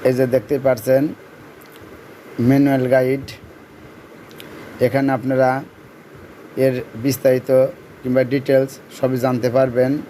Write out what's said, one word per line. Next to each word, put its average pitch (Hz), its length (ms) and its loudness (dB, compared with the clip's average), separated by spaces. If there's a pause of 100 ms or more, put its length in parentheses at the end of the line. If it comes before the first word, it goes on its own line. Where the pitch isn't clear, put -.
এই 131 100 2
যে 131 140 0
দেখতে 127 320 -2
পাচ্ছেন 131 480 0 (1300)
ম্যানুয়াল 135 460 2
গাইড, 131 340 2 (1600)
এখানে 135 320 0
আপনারা 131 520 0 (920)
এর 127 280 0 (120)
বিস্তারিত 131 720 2 (360)
কিংবা 131 200 0
ডিটেলস 135 560 0 (220)
সবই 131 160 0
জানতে 123 320 0
পারবেন। 127 480 2 (120)